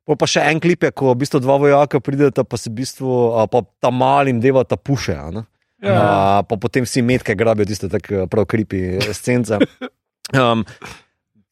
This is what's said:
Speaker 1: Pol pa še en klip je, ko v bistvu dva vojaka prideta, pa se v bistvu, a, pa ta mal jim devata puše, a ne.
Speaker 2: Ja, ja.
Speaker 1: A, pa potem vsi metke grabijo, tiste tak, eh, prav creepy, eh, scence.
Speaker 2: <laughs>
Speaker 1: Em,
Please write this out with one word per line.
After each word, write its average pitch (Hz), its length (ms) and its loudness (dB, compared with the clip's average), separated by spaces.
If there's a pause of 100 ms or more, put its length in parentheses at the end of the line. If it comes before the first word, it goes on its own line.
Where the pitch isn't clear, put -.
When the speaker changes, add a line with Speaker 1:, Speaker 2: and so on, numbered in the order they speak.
Speaker 1:
Pol 147 160 -2
pa 160 100 0
še 170 160 0
en 151 160 0
klip 170 240 0
je, 147 80 2
ko - 160 -2
v 123 100 4
bistvu 139 220 -2
dva 135 160 2
vojaka 143 460 2
prideta, 139 420 0
pa 120 140 -6
se - 100 -8
v 117 80 -8
bistvu, 131 360 -8 (240)
a, 110 120 2
pa 120 160 0 (140)
ta 127 140 0
mal 135 360 2
jim 120 140 0
devata 131 360 2
puše, 117 380 -4
a 73 160 -10
ne. 107 140 -10 (380)
Speaker 2:
Ja, 196 60 -4
ja. 190 120 4
Speaker 1:
A, 101 420 4
pa 113 140 -4
potem 120 260 -2
vsi 123 180 -2
metke 123 320 0
grabijo, 107 320 2
tiste 98 240 -6
tak, 95 220 -6
eh, 95 160 -2
prav 107 180 0
creepy, 95 540 -4
eh, 104 140 -4
scence. 120 420 -2
Speaker 2:
<laughs> - 800 -6
Speaker 1:
Em, 117 300 2 (880)